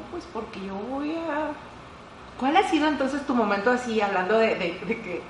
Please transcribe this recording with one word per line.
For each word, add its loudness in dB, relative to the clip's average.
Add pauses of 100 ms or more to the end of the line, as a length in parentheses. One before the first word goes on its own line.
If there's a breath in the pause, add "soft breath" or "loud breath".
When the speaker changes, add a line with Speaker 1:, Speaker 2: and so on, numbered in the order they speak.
(120)
Speaker 1:
pues -8
porque -8
yo -8
voy -4
a -2 (880)
Speaker 2:
¿Cuál 2
ha 8
sido 4
entonces 0
tu 2
momento 4
así, 0
hablando 4
de, 4
de, -2
de -2
que -6